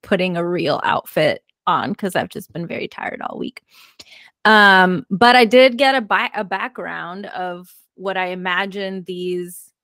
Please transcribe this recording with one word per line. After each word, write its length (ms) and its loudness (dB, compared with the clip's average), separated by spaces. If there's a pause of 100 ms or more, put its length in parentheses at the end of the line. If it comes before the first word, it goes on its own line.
putting 360 -2
a 100 -4
real 360 -2
outfit 600 -2 (220)
on 300 -2
'cause 200 -6
I've 140 -4
just 220 -16
been 160 -10
very 220 -8
tired 320 -12
all 180 -10
week. 240 -12 (800)
Um, 640 6
but 260 4
I 100 6
did 320 6
get 180 2
a 60 0
bi-, 340 -2
a 80 -6
background 840 -10
of 460 -10 (220)
what 220 -6
I 100 -2
imagine 800 -6
these 680 -10 (120)